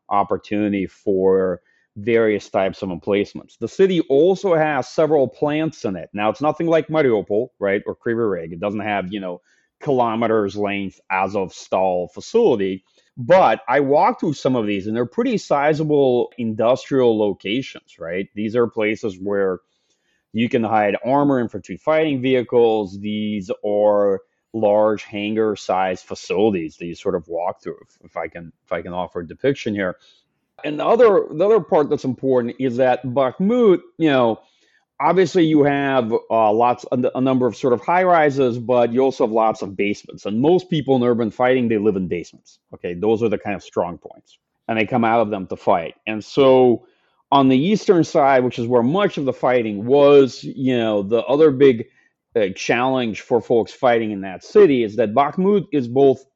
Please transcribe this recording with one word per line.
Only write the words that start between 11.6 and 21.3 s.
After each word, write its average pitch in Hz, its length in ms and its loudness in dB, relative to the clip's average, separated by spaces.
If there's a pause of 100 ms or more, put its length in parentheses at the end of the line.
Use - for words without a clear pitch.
facility, 101 720 -2 (320)
but 131 500 2
I 131 140 0
walked 156 400 0
through 165 140 -2
some 127 200 -2
of 117 100 -2
these, 101 220 -4
and 110 80 -4
they're 120 120 -2
pretty 233 320 -4
sizable 143 1000 0
industrial 117 800 0
locations, 104 800 -6
right? 85 380 -8
These 107 180 -6
are 120 140 2
places 107 520 -4
where 98 380 -2 (760)
you 113 160 -2
can 117 140 -2
hide 107 420 0
armor, 139 360 2